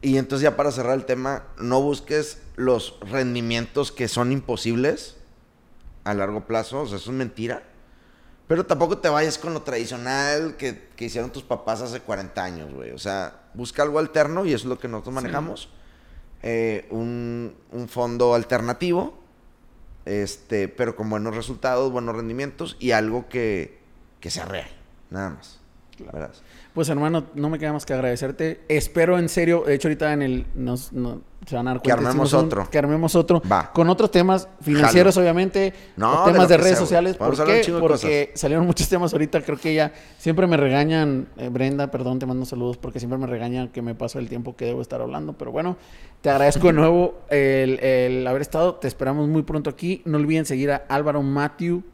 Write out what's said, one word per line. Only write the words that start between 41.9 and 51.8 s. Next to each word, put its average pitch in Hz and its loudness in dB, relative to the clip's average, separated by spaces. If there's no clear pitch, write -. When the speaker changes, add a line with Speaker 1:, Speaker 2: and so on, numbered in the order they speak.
Speaker 2:
perdón, 127 -2
te 135 -6
mando 127 -4
saludos, 123 -4
porque 120 -10
siempre 120 -6
me 131 -4
regañan 120 -4
que 123 -10
me 117 -8
paso 120 -6
el 117 -8
tiempo 120 -8
que 120 -8
debo 123 -4
estar 123 -8
hablando. 131 -8
Pero 123 -12
bueno, 175 -4
te 143 2
agradezco 139 6
de 165 8
nuevo 170 4
el, 135 2
el 127 2
haber 131 0
estado. 165 0
Te - -6
esperamos 143 -2
muy 156 2
pronto 147 -4
aquí. 175 -4
No 156 0
olviden 156 2
seguir 139 0
a 139 -2
Álvaro 143 0
Mathieu 147 -2